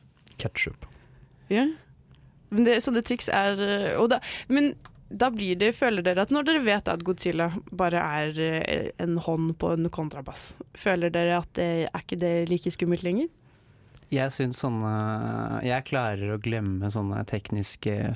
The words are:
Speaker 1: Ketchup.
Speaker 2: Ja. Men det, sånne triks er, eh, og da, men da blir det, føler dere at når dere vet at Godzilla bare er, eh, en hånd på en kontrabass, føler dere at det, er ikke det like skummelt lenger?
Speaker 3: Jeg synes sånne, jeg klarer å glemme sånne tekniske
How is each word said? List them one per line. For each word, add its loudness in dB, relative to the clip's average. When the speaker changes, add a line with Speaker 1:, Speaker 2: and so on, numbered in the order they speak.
Speaker 1:
Ketchup. -6
Speaker 2:
Ja. 4
Men 4
det, 6
sånne 2
triks -2
er, 2
eh, 0
og 6
da, 4
men 4
da 2
blir -2
det, 4
føler 2
dere 4
at 0
når 2
dere 4
vet 2
at -2
Godzilla 0
bare 2
er, -2
eh, 0
en 0
hånd 0
på 0
en 0
kontrabass, -10
føler 2
dere 2
at -12
det, 0
er -8
ikke -6
det 2
like 0
skummelt 0
lenger? 0
Speaker 3:
Jeg 0
synes -2
sånne, 0
jeg 0
klarer -2
å -4
glemme -2
sånne -2
tekniske -4